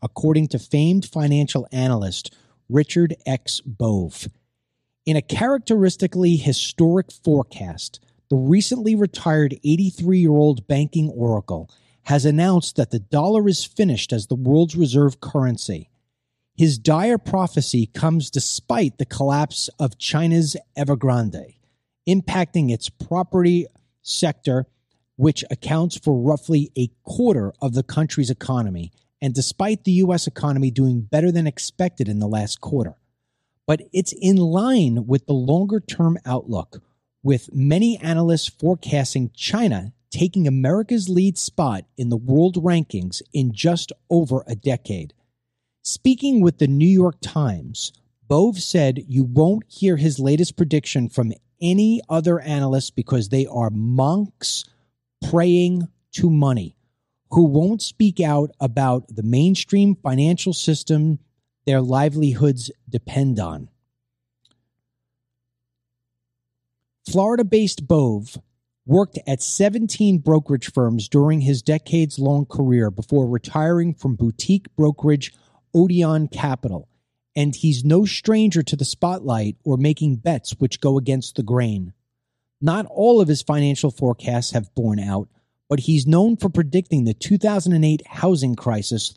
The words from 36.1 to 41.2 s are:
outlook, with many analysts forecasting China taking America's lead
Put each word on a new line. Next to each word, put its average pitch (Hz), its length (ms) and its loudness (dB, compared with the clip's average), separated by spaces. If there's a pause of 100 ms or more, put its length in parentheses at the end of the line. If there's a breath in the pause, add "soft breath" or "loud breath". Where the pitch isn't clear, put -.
outlook, 120 560 -8 (420)
with 135 300 -2
many 175 460 2
analysts 165 500 0
forecasting 147 840 -2
China 123 600 -4 (180)
taking 180 340 -2
America's 180 640 0
lead 185 300 0